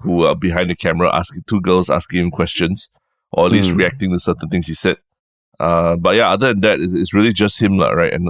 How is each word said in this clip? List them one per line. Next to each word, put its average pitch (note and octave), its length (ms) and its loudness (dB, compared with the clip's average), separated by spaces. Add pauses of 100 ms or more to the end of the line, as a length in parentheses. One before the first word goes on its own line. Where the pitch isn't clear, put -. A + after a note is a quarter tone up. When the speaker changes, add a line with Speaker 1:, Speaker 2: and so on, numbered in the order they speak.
Speaker 1:
who F2 240 0
are D2 100 2
behind F2 360 -2
the F2 60 -4
camera E2+ 380 0
asking, F2+ 320 -6
two G#2 140 -2
girls F2+ 300 0
asking F2+ 340 -2
him E2+ 60 -2
questions, - 580 -4 (420)
or - 160 2
at F#2 60 2
least G2+ 180 2
Speaker 2:
Mm. F2 60 0
Speaker 1:
reacting F2+ 360 -2
to F2 60 0
certain F2 300 -4
things E2+ 200 -2
he D#2+ 60 -8
said. - 220 -2 (640)
Uh, E2+ 360 2
but F2+ 200 2
yeah, A2 140 4
other G#2 180 2
than G#2+ 140 0
that, G2 180 2
it's, F2+ 140 -2
it's F2 200 -2
really G#2+ 180 4
just G#2 280 0
him G2 180 2
lah, C#2+ 120 2
right? E2 220 0
And, F2 180 -4